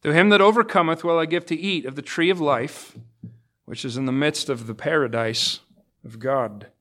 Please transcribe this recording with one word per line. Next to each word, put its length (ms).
To 100
him 160
that 120
overcometh 600
will 140
I 80
give 220
to 80
eat 300
of 100
the 60
tree 280
of 120
life, 560
which 200
is 120
in 80
the 60
midst 380
of 180
the 80
paradise 880
of 160
God. 480